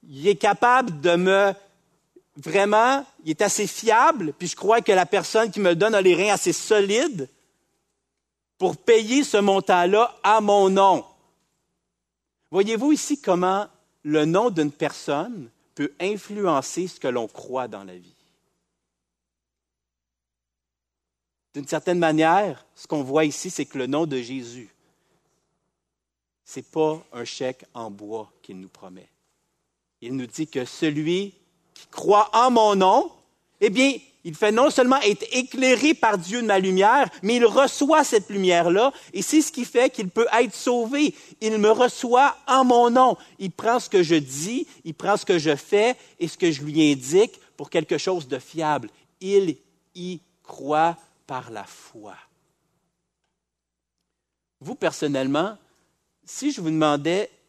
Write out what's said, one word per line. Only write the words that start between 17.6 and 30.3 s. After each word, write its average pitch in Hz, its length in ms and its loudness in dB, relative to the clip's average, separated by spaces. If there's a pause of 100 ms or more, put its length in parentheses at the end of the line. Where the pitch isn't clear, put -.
dans 104 160 -16
la 92 140 -20
vie ? 90 180 -20 (3500)
D'une 143 120 -12
certaine 180 320 -4
manière, 160 680 0 (100)
ce - 120 -20
qu'on 151 160 -6
voit 143 220 0
ici, 151 240 -6
c'est 147 160 -8
que - 140 -14
le 127 80 -4
nom 151 200 -2
de 131 140 -6
Jésus, 120 480 -14 (1800)
c'est - 240 -18
pas 156 320 -2 (120)
un 123 120 -12
chèque - 400 -8 (100)
en 113 160 -12
bois 104 400 -14 (120)
qu'il 95 180 -20
nous 95 80 -20
promet. 92 400 -20 (920)
Il 123 160 -14
nous 127 100 -10
dit 156 200 -10